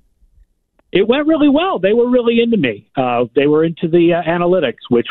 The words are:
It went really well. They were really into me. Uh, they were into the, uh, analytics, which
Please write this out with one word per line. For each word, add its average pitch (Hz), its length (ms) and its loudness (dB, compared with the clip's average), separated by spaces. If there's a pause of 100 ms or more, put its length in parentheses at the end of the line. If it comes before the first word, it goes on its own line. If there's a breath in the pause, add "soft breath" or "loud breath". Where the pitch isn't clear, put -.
(920)
It 190 140 2
went 285 220 0
really 302 220 2
well. 320 280 0
They 190 140 0
were 240 160 2
really 233 320 2
into 233 160 0
me. 117 400 -4
Uh, 123 300 -2 (100)
they 139 100 2
were 151 160 2
into 165 260 -4
the, 170 260 2
uh, 170 80 -2
analytics, 175 680 -2
which 120 220 0